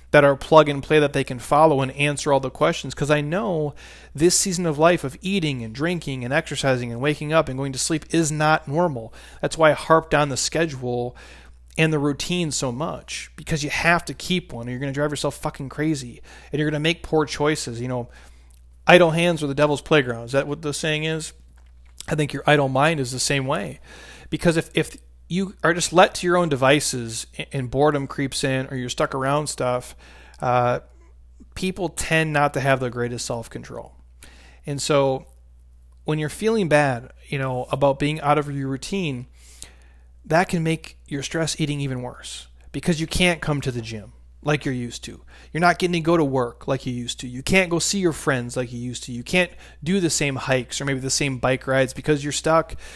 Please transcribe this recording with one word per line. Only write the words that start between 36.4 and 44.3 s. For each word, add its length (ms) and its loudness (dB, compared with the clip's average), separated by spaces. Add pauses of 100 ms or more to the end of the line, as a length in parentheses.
bad, 420 2 (160)
you 100 -4
know, 360 -4
about 260 2
being 220 -2
out 160 2
of 120 -2
your 200 -6
routine, 580 -6 (960)
that 240 2
can 160 -2
make 340 -4 (100)
your 160 -8
stress 360 -4
eating 220 -2
even 200 -4
worse, 460 -14 (240)
because 300 -2
you 60 -4
can't 340 2
come 180 -2
to 120 -4
the 100 -6
gym 320 -12 (300)